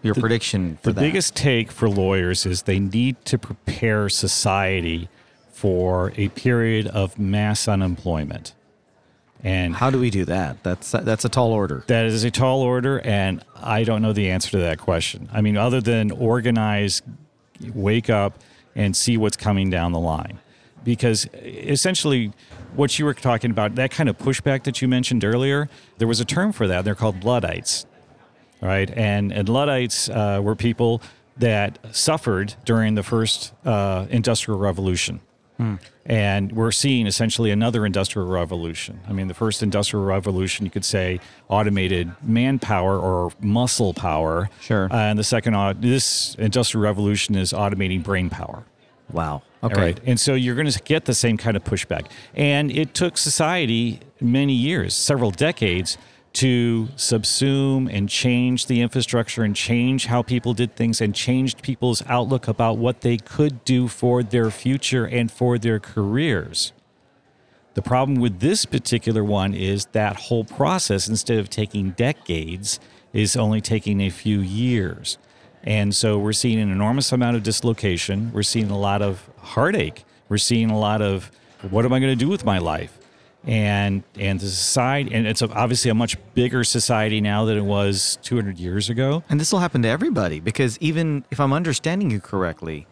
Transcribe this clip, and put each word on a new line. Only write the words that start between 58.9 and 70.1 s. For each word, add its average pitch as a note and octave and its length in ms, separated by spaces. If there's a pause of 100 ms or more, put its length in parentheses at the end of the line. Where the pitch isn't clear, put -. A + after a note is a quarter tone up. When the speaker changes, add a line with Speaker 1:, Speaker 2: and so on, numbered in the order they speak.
Speaker 2:
and G#2 140
change B2 500
how A#2+ 160
people B2 320
did A#2+ 220
things A#2 240
and G#2 120
changed B2+ 500
people's B2 440
outlook B2 400
about A2+ 320
what A#2+ 220
they A#2+ 160
could C#3 480
do B2+ 240
for B2 340
their A2+ 280
future B2+ 540
and A#2 280
for B2 260
their A2 220
careers. G#2+ 920 (1000)
The - 80
problem C3 380
with G#2+ 180
this D#3+ 280
particular A2 580
one G2 280
is G2 400
that G#2 220 (120)